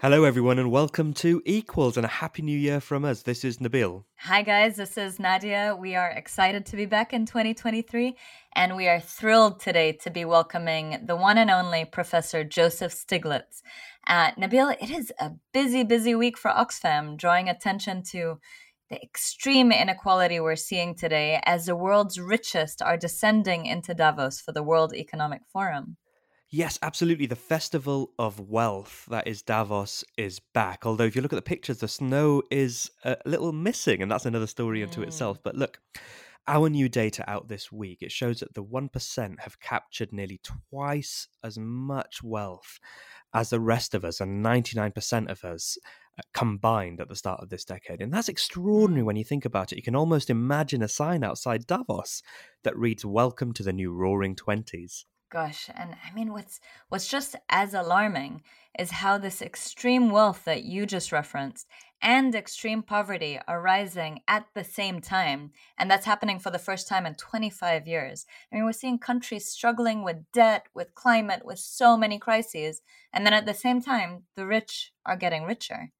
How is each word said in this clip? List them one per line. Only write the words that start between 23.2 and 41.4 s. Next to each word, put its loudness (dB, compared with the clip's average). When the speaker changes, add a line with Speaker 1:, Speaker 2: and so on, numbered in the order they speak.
Speaker 2:
into -4
Davos 2
for -10
the -4
World 2
Economic -6
Forum. -6
Speaker 1:
Yes, -2
absolutely. 0
The -4
festival -2
of -2
wealth -2
that -4
is -8
Davos -2
is -6
back. 0
Although 2
if 2
you 2
look -2
at -2
the -4
pictures, -6
the -4
snow 2
is -2
a -2
little -2
missing, -2
and -2
that's -2
another -2
story -4
unto -8
Speaker 2:
Mm. -6
Speaker 1:
itself. -6
But -6
look, -4
our 4
new 2
data 0
out -8
this -12
week, -12
it -12
shows -4
that -12
the -10
one -8
percent -8
have -18
captured -8
nearly -10
twice -8